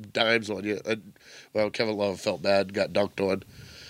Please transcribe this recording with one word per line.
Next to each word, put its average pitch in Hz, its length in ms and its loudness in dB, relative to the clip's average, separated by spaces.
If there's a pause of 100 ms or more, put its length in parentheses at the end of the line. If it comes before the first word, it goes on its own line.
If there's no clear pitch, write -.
(120)
dimes 113 380 2
on 98 140 -4
you. 104 220 -2
And, 104 280 -4 (400)
well, 107 160 2
Kevin 107 260 0
Love 101 240 0
felt 90 220 -2
bad, 98 320 2
got 95 180 0
dunked 101 280 0
on 95 220 0 (480)